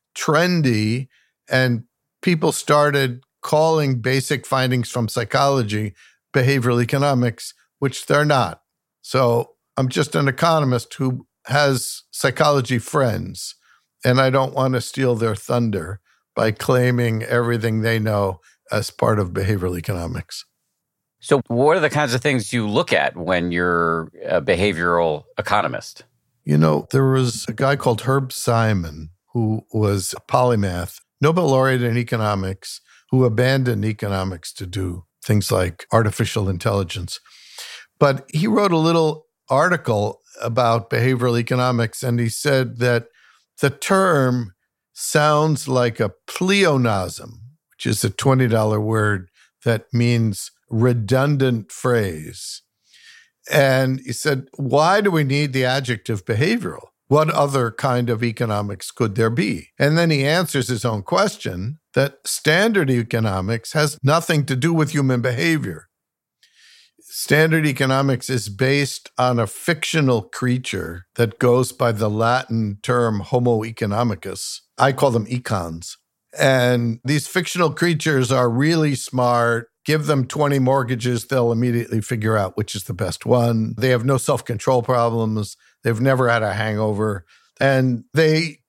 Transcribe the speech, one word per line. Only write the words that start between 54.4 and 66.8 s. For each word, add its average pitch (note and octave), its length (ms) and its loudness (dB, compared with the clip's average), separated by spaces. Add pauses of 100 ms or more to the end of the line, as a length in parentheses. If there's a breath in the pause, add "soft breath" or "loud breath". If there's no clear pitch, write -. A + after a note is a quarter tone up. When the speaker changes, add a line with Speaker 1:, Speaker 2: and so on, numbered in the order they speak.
Speaker 1:
"Why D3+ 440 2
do G3+ 80 0
we D#3+ 140 2
need C#3 300 -2
the C3 120 0
adjective B2+ 600 -4
behavioral? C3 640 -2 (200)
What D#3 220 4
other C#3 420 0
kind B2 380 -2
of A2+ 140 -2
economics G#2 680 -4
could A2 240 -2
there A2+ 140 2
be?" A#2 400 -2 (100)
And D3 180 4
then E3+ 140 4
he C3+ 140 2
answers D3+ 420 0
his A#2+ 160 -4
own A2 180 -2
question A2+ 800 -2 (140)
that C#3 320 0
standard F3+ 640 2
economics A2+ 840 -2
has D3+ 320 0
nothing D#3 420 2
to C3+ 120 -2
do D#3+ 160 0
with D#3 180 2
human C3 300 0
behavior. B2 640 -2 (1120 soft breath)